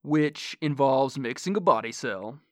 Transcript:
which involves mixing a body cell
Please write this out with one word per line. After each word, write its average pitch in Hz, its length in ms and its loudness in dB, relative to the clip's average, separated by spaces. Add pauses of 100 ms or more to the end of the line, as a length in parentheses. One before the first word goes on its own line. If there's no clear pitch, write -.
which 151 580 0
involves 139 580 2
mixing 135 380 -4
a 220 40 2
body 117 320 2
cell 110 460 -6 (140)